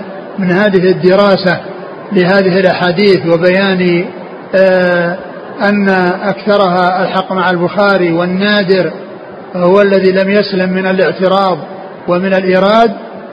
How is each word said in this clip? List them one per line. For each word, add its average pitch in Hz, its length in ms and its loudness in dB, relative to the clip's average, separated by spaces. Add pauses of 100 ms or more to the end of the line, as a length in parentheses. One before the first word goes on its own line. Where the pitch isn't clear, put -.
(400)
من 185 120 0
هذه 190 400 4
الدراسة 180 720 2 (500)
لهذه 190 480 2
الأحاديث 180 760 2
وبيان، 180 720 0 (500)
آه، 180 640 0 (460)
أن 202 260 2 (340)
أكثرها 185 800 0
الحق 185 300 -2
مع 185 160 0
البخاري 180 640 2
والنادر 185 800 0 (640)
هو 180 260 4
الذي 190 300 2
لم 190 180 0
يسلم 196 440 0
من 185 140 -2
الاعتراض 185 720 0 (500)
ومن 185 260 0
الإيراد. 190 580 4 (420)